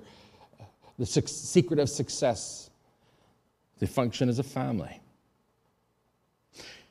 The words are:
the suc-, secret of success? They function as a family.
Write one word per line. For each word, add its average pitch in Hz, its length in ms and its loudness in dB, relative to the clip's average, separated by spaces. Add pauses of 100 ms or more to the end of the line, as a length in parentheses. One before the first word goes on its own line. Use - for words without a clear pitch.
(960)
the 127 80 -2
suc-, - 220 2
secret - 500 2
of 143 100 6
success? - 840 -2 (1080)
They - 80 0
function 123 420 2
as 120 120 2
a 139 40 0
family. 127 560 -4 (1900)